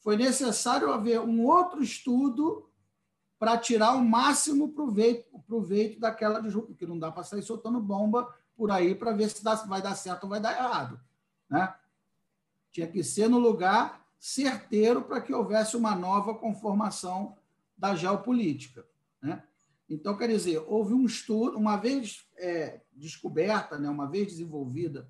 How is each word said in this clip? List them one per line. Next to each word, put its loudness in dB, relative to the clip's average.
foi 2
necessário 2
haver 2
um 2
outro 4
estudo 0
pra 4
tirar 4
o 4
máximo 4
proveito, 2
proveito -2
daquela 0
disrupção, -6
porque -10
não -8
dá -6
pra -10
sair -8
soltando -4
bomba 0
por 0
aí 4
pra -2
ver 2
se -12
dá, 2
vai -4
dar -4
certo -8
ou -8
vai -4
dar -2
errado, -4
né? 2
Tinha -6
que -4
ser 0
no 6
lugar 2
certeiro 0
pra -4
que -8
houvesse 0
uma 0
nova 0
conformação -4
da 0
geopolítica, -2
né? -8
Então, -6
quer -2
dizer, 0
houve 0
um 4
estudo, -2
uma 2
vez, -4
é, -6
descoberta, -4
né, -4
uma -4
vez -2
desenvolvida -8